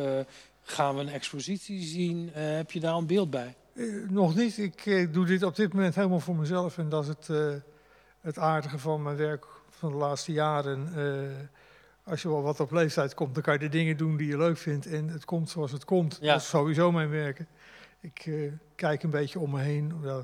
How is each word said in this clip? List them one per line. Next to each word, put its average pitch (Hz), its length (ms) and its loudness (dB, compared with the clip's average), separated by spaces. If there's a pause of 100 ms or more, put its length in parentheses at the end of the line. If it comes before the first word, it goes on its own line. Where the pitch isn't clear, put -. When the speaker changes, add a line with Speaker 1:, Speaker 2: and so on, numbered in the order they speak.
(180)
Speaker 1:
Eh, 135 60 -2 (380)
gaan 139 320 0
we 139 60 -2
een 143 80 -4
expositie 156 720 -6
zien? 170 520 -2
Eh, 151 80 -4 (140)
heb 160 140 -4
je 170 100 -4
daar 165 140 0
een 170 120 0
beeld 180 240 2
bij? 127 240 -6 (200)
Speaker 2:
Eh, 240 100 -6 (240)
nog 185 260 4
niet. 220 240 2
Ik, 202 280 -6
eh, 180 260 4
doe 175 140 4
dit 180 160 4
op 185 140 0
dit 208 160 2
moment 190 220 2
helemaal 185 260 4
voor 175 160 -2
mezelf. 170 420 0
En 160 100 -2
dat 151 140 0
is 139 60 -2
het, 151 220 -8
eh, 151 240 2 (680)
het 156 180 -8
aardige 151 400 0
van 151 240 0
mijn 147 140 -2
werk 151 280 -2 (260)
van - 200 -4
de 139 60 -4
laatste 143 360 -2
jaren. 151 640 0
Eh, 139 500 -4 (640)
als 156 100 -4
je 180 60 -4
wel 151 140 0
wat 143 180 -2
op 139 120 0
leeftijd 156 420 2
komt, 135 200 -4
dan 156 80 0
kan 156 100 4
je 147 60 4
de 151 100 -2
dingen 160 280 2
doen 156 200 0
die 151 120 0
je 143 100 0
leuk 165 200 4
vindt. 147 280 -2
En 156 220 -4
het 160 160 -8
komt 165 260 -2
zoals 147 220 -4
het 135 120 -8
komt. 175 360 2
Speaker 1:
Ja. 151 120 4
Speaker 2:
Dat 143 100 4
is - 60 -8
sowieso 160 440 4
mijn 160 180 2
werken. 151 360 -4 (540)
Ik, - 260 -16
eh, 156 80 -4 (400)
kijk 151 280 0
een 165 80 0
beetje 147 280 -2
om 151 120 -2
me 139 100 -2
heen. 147 320 0 (100)
Ja, 135 220 -4